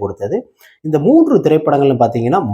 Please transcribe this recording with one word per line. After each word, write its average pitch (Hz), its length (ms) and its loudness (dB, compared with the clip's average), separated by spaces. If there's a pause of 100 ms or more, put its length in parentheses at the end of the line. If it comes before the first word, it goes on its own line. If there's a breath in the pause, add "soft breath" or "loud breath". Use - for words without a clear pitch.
கொடுத்தது. 101 320 -6 (480 soft breath)
இந்த 156 200 -2
மூன்று 302 300 4 (100)
திரைப்படங்களும் 143 560 2
பார்த்தீங்கன்னா 120 400 0 (140)